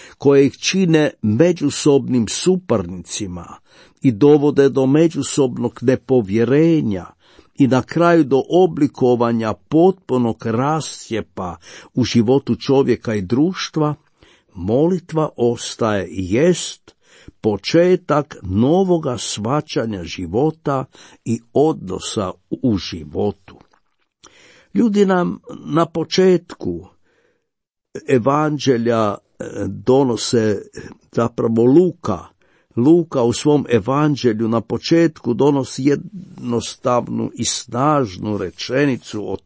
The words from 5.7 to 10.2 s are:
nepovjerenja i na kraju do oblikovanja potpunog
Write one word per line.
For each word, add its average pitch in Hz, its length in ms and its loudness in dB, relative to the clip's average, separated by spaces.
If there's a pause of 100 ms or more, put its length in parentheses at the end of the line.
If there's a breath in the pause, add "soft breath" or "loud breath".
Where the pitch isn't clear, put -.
nepovjerenja 123 1200 0 (500 soft breath)
i 139 120 4
na 127 140 2
kraju 165 420 2
do 131 260 2
oblikovanja 123 1040 0
potpunog 127 920 0